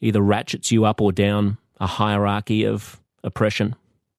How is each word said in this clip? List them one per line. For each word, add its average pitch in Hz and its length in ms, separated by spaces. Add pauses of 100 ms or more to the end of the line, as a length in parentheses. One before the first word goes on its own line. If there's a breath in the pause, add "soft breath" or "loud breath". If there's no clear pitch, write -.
either 107 200
ratchets - 500
you 110 140
up 107 160
or 104 100
down 101 460 (240)
a 98 60
hierarchy 104 800
of 107 360 (240)
oppression. 107 500 (440)